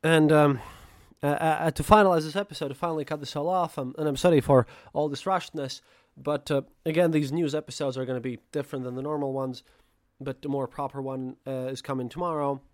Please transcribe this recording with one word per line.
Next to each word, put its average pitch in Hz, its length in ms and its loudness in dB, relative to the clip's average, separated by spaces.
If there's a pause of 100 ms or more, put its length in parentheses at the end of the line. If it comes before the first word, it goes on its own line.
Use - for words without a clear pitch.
And, 156 280 6
um, 147 280 6 (640)
uh, 139 60 -2
uh, 156 320 0
uh, 160 120 0
to 151 120 -4
finalize 190 400 6
this 156 120 -8
episode, 165 340 -4
to 135 40 -8
finally 160 320 -4
cut 151 140 -6
this 139 160 -10
all 147 120 -2
off, 180 300 0
um, 131 200 -6
and 151 100 -2
I'm 135 100 0
sorry 165 240 6
for 131 240 6 (280)
all 151 140 0
this 139 160 -6
rushedness, 160 580 -4 (360)
but, 143 320 -4
uh, 139 140 0 (220)
again, 165 260 2
these 151 200 0
news 156 220 -2
episodes 143 440 -6
are 131 80 -4
gonna 127 140 -4
be 120 200 -6 (120)
different 135 320 -8
than 123 120 -8
the 131 80 -8
normal 143 280 -4
ones, 131 300 -4 (580)
but 135 220 -10
the 143 80 -8
more 135 180 -4
proper 139 340 -8
one, 131 340 -8 (100)
uh, 131 240 -6
is 135 120 -10
coming 127 280 -6
tomorrow 151 500 -2 (140)